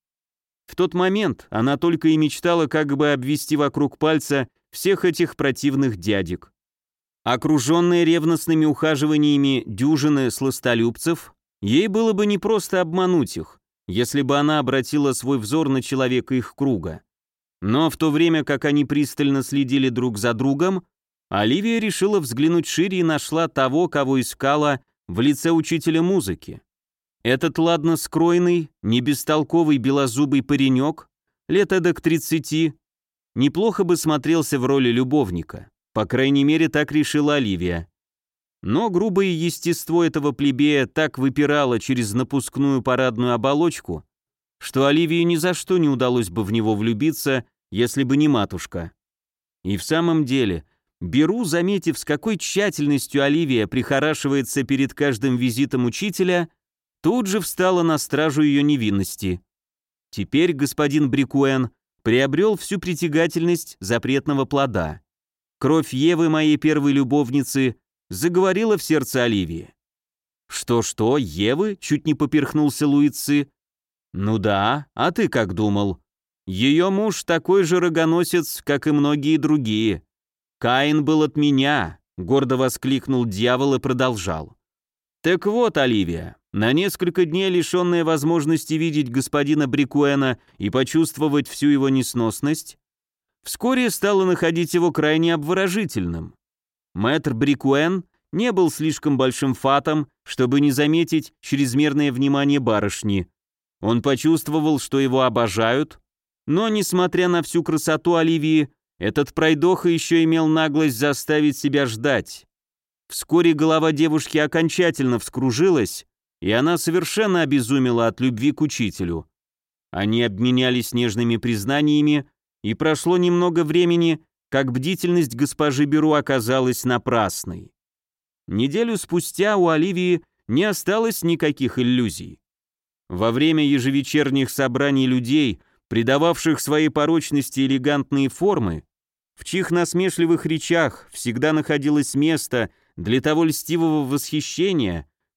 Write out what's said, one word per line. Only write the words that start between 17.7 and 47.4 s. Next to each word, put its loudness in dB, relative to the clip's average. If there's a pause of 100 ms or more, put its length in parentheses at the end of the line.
в -8
то 0
время, 2
как -4
они 2
пристально 0
следили 0
друг -2
за 0
другом, 0 (440)
Оливия 0
решила 0
взглянуть 0
шире -2
и 2
нашла -2
того, 0
кого 0
искала – 0 (260)
в -4
лице 2
учителя 0
музыки. -4 (600)
Этот 0
ладно 2
скроенный, 0 (120)
не 0
бестолковый 0
белозубый 0
паренек, 0 (400)
лет 2
эдак 0
тридцати, 0 (640)
неплохо 0
бы 2
смотрелся 0
в 0
роли 2
любовника. -2 (240)
По -2
крайней 2
мере, 2
так -2
решила 2
Оливия. -2 (720)
Но 0
грубое 0
естество -2
этого 0
плебея 0
так -4
выпирало 0
через -4
напускную -2
парадную 0
оболочку, -2 (540)
что -2
Оливии 2
ни 2
за 0
что -2
не 2
удалось 0
бы -2
в -6
него 0
влюбиться, -2 (260)